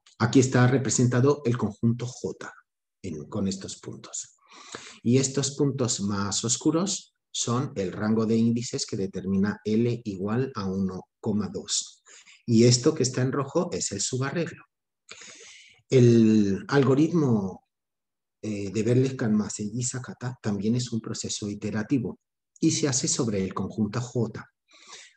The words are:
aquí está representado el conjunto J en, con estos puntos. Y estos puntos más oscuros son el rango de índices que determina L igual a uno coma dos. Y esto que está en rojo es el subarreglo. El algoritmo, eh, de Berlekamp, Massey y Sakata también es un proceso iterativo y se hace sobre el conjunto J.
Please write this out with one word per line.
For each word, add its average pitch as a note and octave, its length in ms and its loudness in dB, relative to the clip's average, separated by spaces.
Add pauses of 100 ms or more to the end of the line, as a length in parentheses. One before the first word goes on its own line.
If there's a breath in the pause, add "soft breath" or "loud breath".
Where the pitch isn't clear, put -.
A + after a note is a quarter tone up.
(180)
aquí A2+ 220 4
está B2+ 260 6
representado B2+ 800 2
el A2 140 0
conjunto A#2 480 -2
J - 460 -10 (500)
en, D2+ 260 -10
con G2 200 -2
estos - 300 -8
puntos. - 580 -14 (640 loud breath)
Y A#2+ 160 4
estos C3+ 380 -2
puntos C3 440 0
más G2+ 440 -4
oscuros D#3+ 720 -2 (180)
son B2+ 440 -2
el F#2 160 -4
rango A2 340 0
de A2+ 100 2
índices A#2 500 0
que - 100 -8
determina G2 680 -2
L A#2 400 0
igual G#2+ 500 -4
a G2+ 120 -6
uno F#2 420 -4 (120)
coma G2+ 320 -2
dos. - 500 -8 (440 loud breath)
Y A#2 180 6
esto B2 300 6
que - 80 0
está B2+ 200 -2
en C3 100 0
rojo D#3 400 -2
es - 200 -6
el G2+ 80 -6
subarreglo. C#3 640 -4 (1200 loud breath)
El A2 800 6
algoritmo, C3+ 1000 2 (760)
eh, G2+ 300 -6
de G#2+ 100 -2
Berlekamp, B2+ 520 0
Massey G#2 400 -2
y B2 80 -4
Sakata B2 580 -8
también G#2 340 -2
es B2 180 -4
un A2 80 -4
proceso - 500 -8
iterativo G#2 720 -4 (380)
y D#3+ 120 2
se D3 180 -2
hace C3+ 180 -2
sobre G#2 380 -2
el F#2 80 -6
conjunto G#2 480 -4
J. - 460 -4 (720 loud breath)